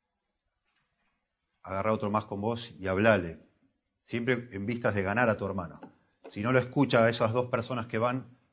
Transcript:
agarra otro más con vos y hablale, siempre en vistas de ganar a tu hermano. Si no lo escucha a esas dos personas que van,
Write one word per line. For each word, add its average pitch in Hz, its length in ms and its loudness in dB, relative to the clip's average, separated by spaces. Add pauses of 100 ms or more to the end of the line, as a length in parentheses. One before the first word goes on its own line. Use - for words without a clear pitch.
(1600)
agarra 98 300 -2
otro 104 180 -2
más 107 140 2
con 101 160 -8
vos 113 200 -2 (160)
y 92 100 -8
hablale, 92 520 4 (640)
siempre 120 480 -2
en 98 160 -8
vistas 117 260 -2
de 101 80 0
ganar 110 280 2
a 104 80 2
tu 101 80 -6
hermano. 92 360 -6 (480)
Si 101 120 -8
no 120 100 0
lo 127 80 6
escucha 123 440 4
a 117 60 6
esas 117 240 0
dos 123 160 -2
personas 120 380 -4
que 117 100 -6
van, 120 400 -4 (160)